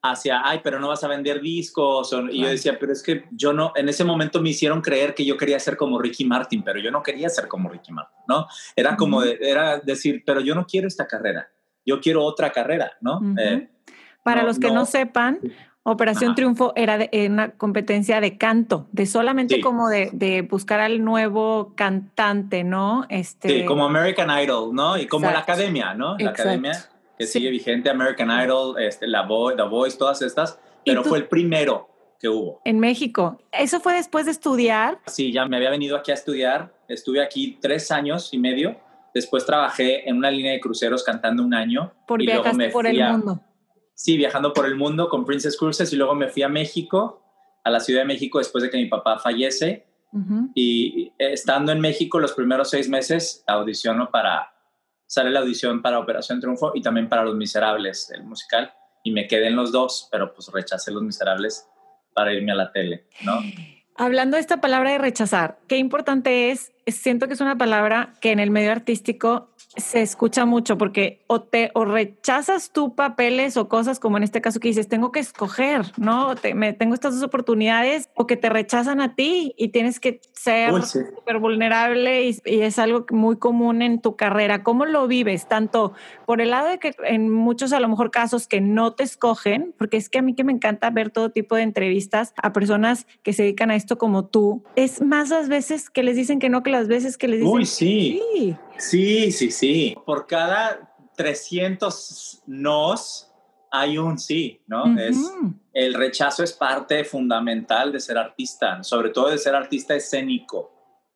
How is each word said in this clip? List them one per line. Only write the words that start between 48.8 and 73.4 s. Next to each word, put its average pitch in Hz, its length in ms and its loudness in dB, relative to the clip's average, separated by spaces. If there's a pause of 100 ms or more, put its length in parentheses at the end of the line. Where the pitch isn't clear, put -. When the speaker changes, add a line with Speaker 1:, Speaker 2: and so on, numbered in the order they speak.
Speaker 1:
papá 110 320 0
fallece. 131 680 -2 (260)
Speaker 2:
Ujú. 208 420 -2
Speaker 1:
Y, 120 640 0
eh, 139 160 0
estando 139 360 0
en 156 100 2
México 156 380 0
los 147 140 0
primeros 131 380 0
seis 139 180 0
meses, 139 580 -2
audiciono 110 640 -2
para, 92 440 0 (520)
sale 127 240 0
la 135 100 2
audición 120 420 -2
para 120 160 2
Operación 117 420 -4
Triunfo 127 340 -2
y 131 80 -4
también 113 260 0
para 117 160 2
Los 110 100 -2
Miserables, 107 800 -2
el 85 100 -16
musical, 113 480 -4 (300)
y 113 80 -4
me 104 160 -2
quedé 110 220 2
en 117 80 0
los 120 160 -2
dos, 127 380 -2
pero, 98 220 -4
pues, - 200 -20
rechacé 95 400 -6
Los 104 100 -6
Miserables 101 640 -4 (480)
para 104 180 0
irme 101 200 -2
a - 20 0
la 95 180 -2
tele, 90 340 -4 (180)
¿no? 98 100 -2 (600)
Speaker 2:
Hablando 262 400 0
de 320 40 2
esta 320 200 -2
palabra 262 320 2
de 285 60 0
rechazar, 214 600 0 (100)
qué 262 80 0
importante 262 760 2
es, - 220 -8 (140)
siento 240 420 0
que 269 60 -4
es 277 60 -8
una 269 180 0
palabra 220 600 2
que 226 120 2
en 208 80 4
el 208 100 2
medio 208 220 2
artístico 233 800 -2 (260)
se 226 260 0
escucha 233 440 2
mucho, 233 300 2
porque 196 520 0
o 233 140 2
te, 233 320 0
o 226 100 2
rechazas 226 880 0
tú 285 240 0
papeles 254 600 0